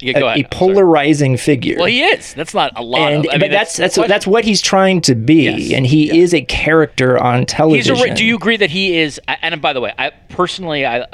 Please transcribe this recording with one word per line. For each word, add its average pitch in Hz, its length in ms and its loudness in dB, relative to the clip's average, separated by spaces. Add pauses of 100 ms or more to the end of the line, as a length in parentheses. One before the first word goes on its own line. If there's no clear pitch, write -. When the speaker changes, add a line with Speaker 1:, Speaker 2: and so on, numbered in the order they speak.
Speaker 1:
Yeah, 127 120 -4
go 135 140 2
Speaker 2:
a, - 20 0
Speaker 1:
ahead. 110 100 0
Speaker 2:
a 131 60 0
Speaker 1:
I'm - 80 -18
sorry. 185 220 2
Speaker 2:
polarizing 147 600 2
figure. - 420 -2
Speaker 1:
Well, 175 80 0
he 247 180 0
is. - 300 -2
That's 160 200 -10
not 156 220 -2
a 117 60 -8
lot 147 300 -2
Speaker 2:
And, 147 140 0
Speaker 1:
of, - 40 -4
I 143 40 -2
Speaker 2:
but 143 60 0
Speaker 1:
mean, 147 100 0
Speaker 2:
that's, 214 260 -2
Speaker 1:
that's - 0 -
Speaker 2:
that's 175 200 -2
what, 175 80 2
Speaker 1:
the 175 40 0
Speaker 2:
that's 202 200 0
what 226 160 2
he's 208 180 0
trying 190 400 2
to 127 140 2
be, 139 260 4
Speaker 1:
Yes. - 300 -2
Speaker 2:
and 131 120 0
he 151 220 2
Speaker 1:
Yeah. 165 160 4
Speaker 2:
is 175 100 2
a 151 100 2
character 131 760 0
on 123 220 0
Speaker 1:
He's - 20 0
a 127 40 -2
Speaker 2:
television. 160 540 0
Speaker 1:
re-, 247 140 0
do 220 100 -2
you 233 120 0
agree 220 200 0
that 196 140 0
he 180 280 -2
is? 156 280 -2
I, 135 160 -6
and 165 180 -6
by 151 120 -2
the 131 80 -6
way, 110 180 -4
I 135 120 -4 (180)
personally, 165 580 -4
I, 120 280 -4